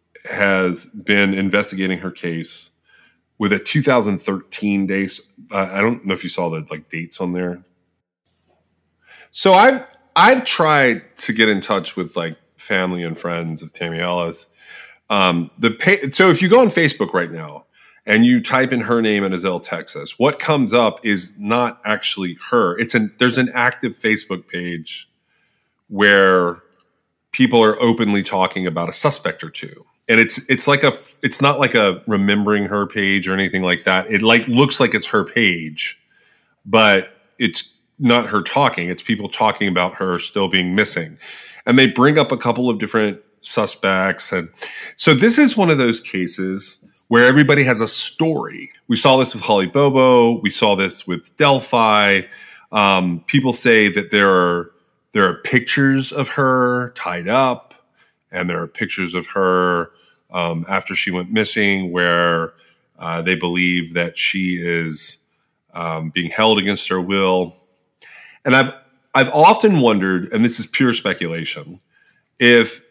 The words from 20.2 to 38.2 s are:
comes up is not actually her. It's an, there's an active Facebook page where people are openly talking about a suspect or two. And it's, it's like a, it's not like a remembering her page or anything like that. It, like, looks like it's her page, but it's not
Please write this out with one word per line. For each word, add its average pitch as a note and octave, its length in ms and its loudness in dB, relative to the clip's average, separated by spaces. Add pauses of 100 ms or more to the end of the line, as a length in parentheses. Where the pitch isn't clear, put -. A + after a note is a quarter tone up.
comes C3+ 340 0
up A#2 300 2
is F#2+ 340 -4
not A2+ 460 -2
actually G2 540 -6 (120)
her. G2+ 300 0
It's A#2 160 -4
an, G#2+ 220 0
there's B2 220 0
an B2 140 0
active B2 440 -2
Facebook G#2 500 -4
page F2 600 -10 (800)
where F#2+ 720 4 (680)
people B2 300 2
are G#2+ 200 4
openly A2+ 400 0
talking F#2 460 -2
about E2+ 200 -4
a E2 60 -10
suspect - 500 -4
or D#2+ 60 -14
two. - 340 -16 (240)
And A2+ 120 4
it's, A2+ 300 0
it's C3 180 0
like C#3+ 160 2
a, C3+ 100 2 (300)
it's - 180 -2
not C#3 180 2
like C3 160 0
a G2 320 2
remembering G2+ 580 0
her G2+ 200 -4
page G2 420 -2
or F#2+ 60 -2
anything F#2+ 300 -2
like F2+ 220 -2
that. F#2+ 260 0
It, G2+ 100 0
like, A2+ 260 2
looks B2+ 320 2
like A#2+ 140 0
it's G#2+ 140 -4
her G#2 160 -2
page, E2+ 760 -4 (680)
but G2+ 440 4 (300)
it's - 340 -4 (260)
not A#2 280 2